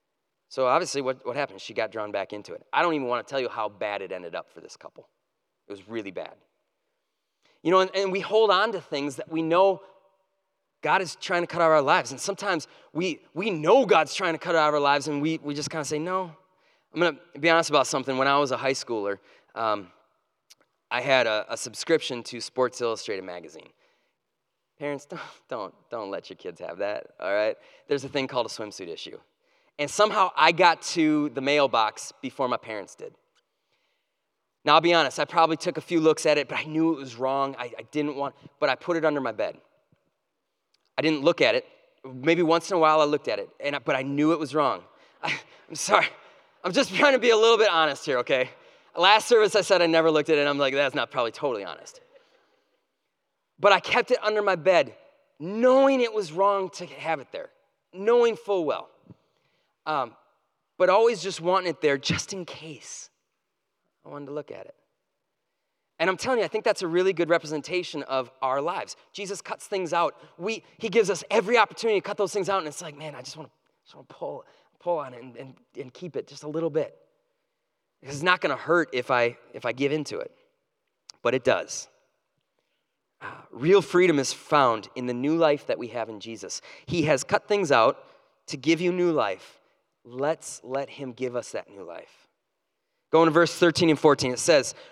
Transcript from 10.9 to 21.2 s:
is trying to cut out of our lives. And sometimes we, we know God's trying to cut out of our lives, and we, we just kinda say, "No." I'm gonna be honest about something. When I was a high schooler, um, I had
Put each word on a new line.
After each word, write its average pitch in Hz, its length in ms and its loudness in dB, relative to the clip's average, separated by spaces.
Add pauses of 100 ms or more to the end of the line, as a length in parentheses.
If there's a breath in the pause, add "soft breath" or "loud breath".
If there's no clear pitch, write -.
is 170 140 -8
trying 175 280 -2
to 165 40 -4
cut 175 140 -4
out 165 60 4
of 160 40 6
our 156 100 6
lives. 139 300 2
And 131 80 -12
sometimes 196 480 -4 (240 soft breath)
we, 160 300 -4 (120)
we 202 160 -6
know 190 360 4
God's 170 280 4
trying 180 200 -2
to 156 40 -4
cut 170 160 -4
out 156 140 4
of 151 60 2
our 147 80 2
lives, 143 260 2
and 143 140 -2
we, 160 200 -2
we 147 140 -8
just 147 140 -8
kinda 156 160 -6
say, 151 120 -4
"No." 175 380 -6 (580)
I'm 151 60 -4
gonna 160 180 2 (220)
be 160 100 2
honest 165 200 4
about 151 180 4
something. 131 300 -4
When 135 100 0
I 139 100 2
was 143 140 0
a 123 60 -2
high 135 160 -2
schooler, 101 440 -6 (380 soft breath)
um, 107 320 -4 (1040)
I 123 100 -2
had 131 240 4